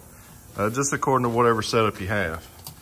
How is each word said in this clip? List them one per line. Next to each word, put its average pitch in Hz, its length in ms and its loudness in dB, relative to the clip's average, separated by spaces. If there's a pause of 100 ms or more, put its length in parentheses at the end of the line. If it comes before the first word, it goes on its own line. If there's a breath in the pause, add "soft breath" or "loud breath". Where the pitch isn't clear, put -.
(580 loud breath)
uh, 101 120 0
just 131 240 -2
according 131 300 0
to 120 60 0
whatever 117 320 4
setup 110 380 0
you 90 80 -6
have. 95 400 -4 (340 loud breath)